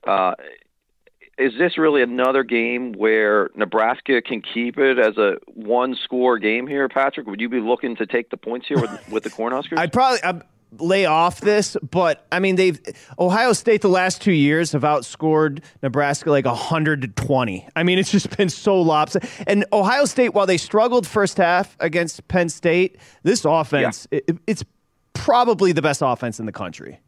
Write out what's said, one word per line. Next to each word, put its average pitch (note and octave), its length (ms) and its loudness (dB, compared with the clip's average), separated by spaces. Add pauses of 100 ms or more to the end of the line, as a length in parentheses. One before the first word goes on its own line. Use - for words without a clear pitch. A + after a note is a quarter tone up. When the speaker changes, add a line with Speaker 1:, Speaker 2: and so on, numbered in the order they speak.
Speaker 1:
Uh, F#2+ 260 0 (1040)
is B2+ 220 0
this F3 180 0
really D#3 240 2
another B2+ 420 0
game A#2+ 500 -4
where G#2+ 600 2
Nebraska A2 680 0
can A#2 200 -8
keep A#2 380 -6
it C3+ 200 4
as G#2+ 180 2
a G2+ 280 0
one-score B2 920 -2
game A2 280 -2
here, C#3 220 -2
Patrick? C3+ 380 -2
Would G#2 140 -8
you A#2+ 80 -6
be B2 100 -2
looking A#2 380 -2
to A2 100 -4
take A#2+ 240 -4
the - 60 -10
points A#2+ 300 -10
here C#3+ 140 0
with, - 280 -8
Speaker 2:
<laughs> - 20 -12
Speaker 1:
with A2 120 -4
the A2+ 60 -6
Cornhuskers? B2+ 480 -6
Speaker 2:
I'd E3 160 -2
probably, B3+ 300 2
I'd F3 200 -4 (340)
lay F#3 280 -2
off E3 360 2
this, G#3 400 0
but, E3+ 500 0
I F3 80 0
mean, F#3+ 180 2
they've, F#3 220 2 (380)
Ohio G#3 360 2
State G#3+ 280 2
the G3+ 80 4
last F#3 320 2
two G3+ 120 2
years D3+ 400 2
have C#3 100 0
outscored D3+ 800 0 (180)
Nebraska, C#3+ 480 -2
like, C#3 160 4
a B2 80 0
hundred D#3 480 -2
to C3 60 -6
twenty. A#2+ 680 -2
I D#3+ 80 0
mean, F3+ 140 4
it's F#3+ 140 0
just - 260 0
been F#3+ 120 2
so G3 300 0
lopsided. D#3 480 0 (200)
And G3+ 260 2
Ohio A#3 320 2
State, - 300 0
while G3 100 4
they F3+ 120 2
struggled A3+ 500 0
first G3+ 300 0
half F3+ 420 2
against E3 480 -4
Penn F3 220 0
State, F3 500 0 (240)
this G#3+ 220 0
offense, D3 680 0
Speaker 1:
Yeah. D3+ 160 0
Speaker 2:
it, E3+ 180 -2
it's - 180 -4 (500)
probably A#3 580 2
the D#3 100 0
best C#3+ 240 0
offense A#2+ 340 -2
in A2 60 -8
the G#2+ 60 -8
country. E2+ 560 -14